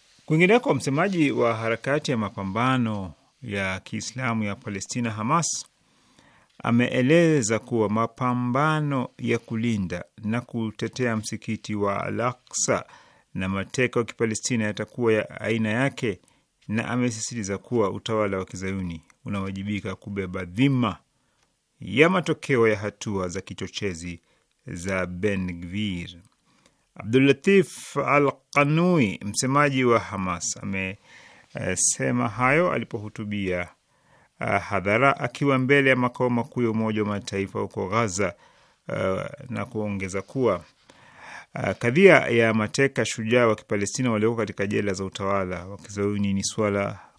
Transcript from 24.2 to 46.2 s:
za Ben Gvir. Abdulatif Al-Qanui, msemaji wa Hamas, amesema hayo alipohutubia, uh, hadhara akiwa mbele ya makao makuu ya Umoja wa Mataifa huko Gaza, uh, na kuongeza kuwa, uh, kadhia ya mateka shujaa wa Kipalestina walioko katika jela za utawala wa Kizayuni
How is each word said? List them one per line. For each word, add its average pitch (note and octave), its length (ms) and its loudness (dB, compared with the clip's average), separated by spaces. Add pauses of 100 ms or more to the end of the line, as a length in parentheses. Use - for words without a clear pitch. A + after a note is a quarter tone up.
za F#2 400 -4
Ben F2+ 540 -2
Gvir. F2+ 480 -6 (840)
Abdulatif C#3 1040 2
Al-Qanui, C#3+ 1300 2
msemaji C3 600 0
wa A#2 140 6
Hamas, F#2+ 600 -4 (960)
amesema B2 760 0
hayo C3 440 2
alipohutubia, G#2 960 -4 (720)
uh, A#2+ 60 -4
hadhara G#2 760 2
akiwa C#3 380 0
mbele C3+ 320 4
ya B2+ 60 4
makao B2 340 0
makuu A#2+ 320 -2
ya A#2 80 2
Umoja A2 320 0
wa G2+ 60 -2
Mataifa G2 520 -4
huko G2+ 280 -4
Gaza, G2+ 460 0 (540)
uh, G2 340 -2 (280)
na G#2+ 140 -6
kuongeza G2 580 -6
kuwa, G#2+ 420 0 (880)
uh, G2+ 240 -2
kadhia D#3+ 360 8
ya A2+ 400 6
mateka A2+ 500 0
shujaa A#2 420 2
wa G#2+ 100 4
Kipalestina G#2+ 540 -2
walioko A2 260 2
katika G#2 300 -4
jela G#2 260 0
za F#2+ 120 -6
utawala F#2+ 640 -4
wa G2 120 -12
Kizayuni G2+ 560 -2